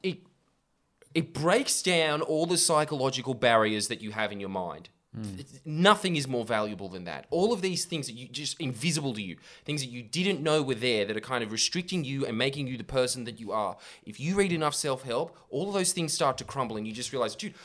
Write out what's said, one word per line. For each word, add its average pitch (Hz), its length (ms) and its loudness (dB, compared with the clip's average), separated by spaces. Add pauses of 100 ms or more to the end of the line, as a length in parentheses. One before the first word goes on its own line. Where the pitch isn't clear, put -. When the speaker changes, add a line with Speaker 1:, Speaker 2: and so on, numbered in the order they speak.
Speaker 1:
It, 185 160 -2 (920)
it 165 200 -2
breaks 190 480 2
down 160 400 2
all 156 240 2
the 170 120 2
psychological 135 760 2
barriers 110 540 6
that 117 140 -4
you 107 100 -8
have 107 200 -2
in 101 80 -8
your 98 100 -6
mind. 87 400 -6 (280)
Speaker 2:
Mm. 104 180 -8
Speaker 1:
Th-, 135 120 -12 (160)
nothing 180 520 4
is 143 120 0
more 123 160 0
valuable 104 460 -2
than 90 140 -10
that. 78 260 -10
All 190 240 4
of 190 80 -2
these 180 240 -2
things 151 220 -4
that 120 60 -10
you, 127 140 -14
just 139 320 -6
invisible 139 540 -2
to 107 80 -6
you, 90 160 -8 (260)
things 147 180 -4
that 131 100 -8
you 123 100 -10
didn't 165 400 0
know 156 220 2
were 131 100 0
there 113 320 2
that 107 100 -2
are 110 60 -2
kind 123 220 -2
of 107 80 -6
restricting 175 520 -2
you 135 220 -2
and 113 100 -4
making 135 320 0
you 127 100 -2
the 110 60 0
person 127 420 0
that 117 140 -10
you 107 120 -8
are. 101 260 0 (280)
If - 140 -14
you 170 160 -2
read 196 160 2
enough 156 220 0
self-help, 131 640 -2 (140)
all 170 160 -2
of 202 80 -2
those 185 160 4
things 165 220 0
start 139 260 2
to - 40 -10
crumble 117 340 -4
and 107 100 -4
you 110 60 -6
just 120 180 -8
realize, 117 240 0
"Dude, - 180 -10 (120)